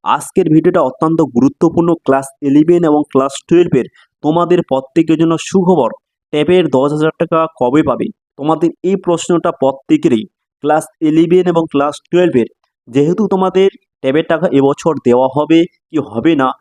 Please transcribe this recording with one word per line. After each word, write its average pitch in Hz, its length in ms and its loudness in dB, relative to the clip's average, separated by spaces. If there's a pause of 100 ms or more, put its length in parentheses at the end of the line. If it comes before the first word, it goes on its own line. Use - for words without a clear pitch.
(160)
আজকের 170 380 -2
ভিডিওটা 170 340 2
অত্যন্ত 160 300 -2 (160)
গুরুত্বপূর্ণ। 160 560 0 (160)
ক্লাস 135 200 0 (220)
ইলেভেন 156 420 2
এবং 151 100 2 (120)
ক্লাস 135 220 0 (140)
টুয়েলভের 170 380 0 (380)
তোমাদের 170 360 0 (100)
প্রত্যেকের 160 500 0
জন্য 165 140 2 (140)
সুখবর। 170 420 0 (420)
ট্যাবের 160 320 2 (120)
দশ 139 200 2
হাজার 156 240 0
টাকা 165 200 -2 (200)
কবে 131 280 2
পাবে? 117 180 -4 (320)
তোমাদের 156 320 -2 (180)
এই 196 160 0
প্রশ্নটা 170 460 -2 (100)
প্রত্যেকেরই। 135 640 0 (380)
ক্লাস 151 220 0 (240)
ইলেভেন 170 440 2
এবং 165 100 0 (100)
ক্লাস 143 220 -2 (160)
টুয়েলভের 165 380 2 (400)
যেহেতু 147 340 0 (120)
তোমাদের 190 340 0 (340)
ট্যাবের 143 300 0
টাকা 165 140 -2 (120)
এবছর 139 340 0 (140)
দেওয়া 123 300 2
হবে 151 220 2 (320)
কি 151 80 -6 (140)
হবে 127 200 0 (100)
না 127 60 0 (120)